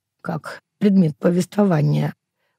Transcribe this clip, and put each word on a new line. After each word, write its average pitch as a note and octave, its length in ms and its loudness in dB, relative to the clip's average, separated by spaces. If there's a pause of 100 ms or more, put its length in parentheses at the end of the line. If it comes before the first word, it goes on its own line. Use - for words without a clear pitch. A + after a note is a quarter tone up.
(220)
как - 400 -10 (160)
предмет F#3+ 400 2
повествования, E3 960 0 (440)